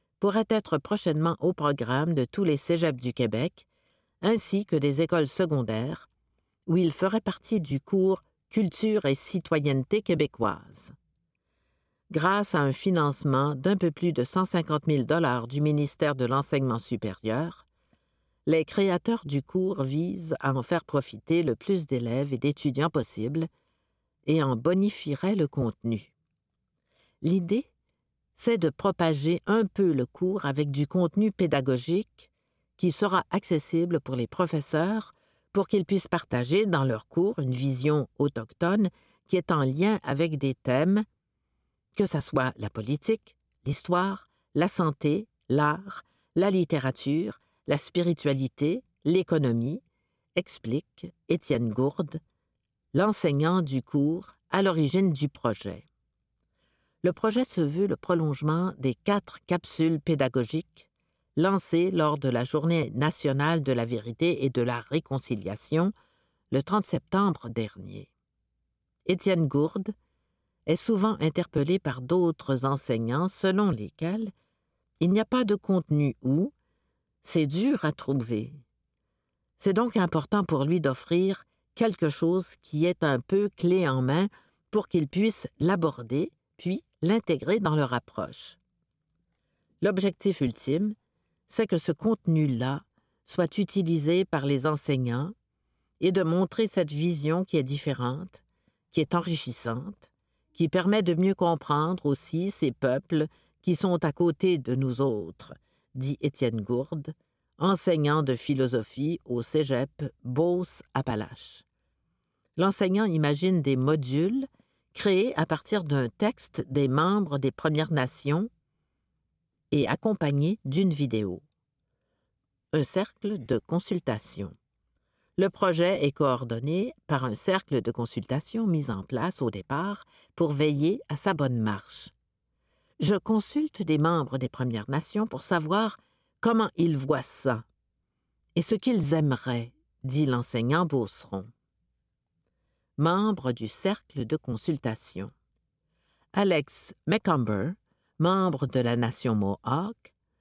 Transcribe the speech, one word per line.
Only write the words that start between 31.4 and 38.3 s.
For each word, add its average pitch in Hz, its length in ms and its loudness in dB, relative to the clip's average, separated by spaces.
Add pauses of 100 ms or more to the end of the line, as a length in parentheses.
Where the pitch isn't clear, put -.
qui 175 160 2
sera 190 380 2
accessible 170 680 0
pour 135 160 -4
les 120 140 -2
professeurs 170 840 -2 (420)
pour 196 140 0
qu'ils 190 160 2
puissent - 240 -2
partager 156 560 0
dans 170 180 2
leurs 123 240 0
cours 190 320 0
une 131 120 -2
vision 135 580 0 (100)
autochtone 170 680 0 (400)